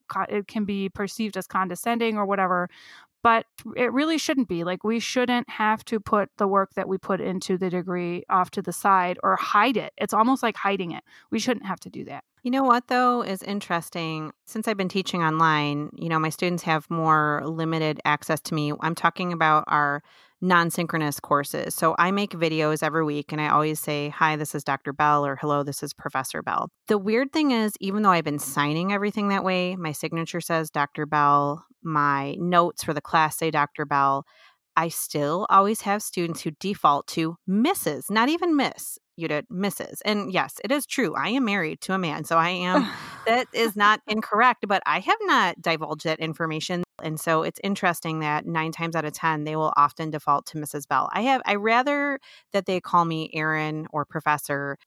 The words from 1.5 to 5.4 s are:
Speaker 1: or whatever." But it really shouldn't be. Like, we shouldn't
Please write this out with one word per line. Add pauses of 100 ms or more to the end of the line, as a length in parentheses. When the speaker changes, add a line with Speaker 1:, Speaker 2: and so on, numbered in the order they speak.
Speaker 1:
or
whatever." (540)
But (300)
it
really
shouldn't
be.
Like,
we
shouldn't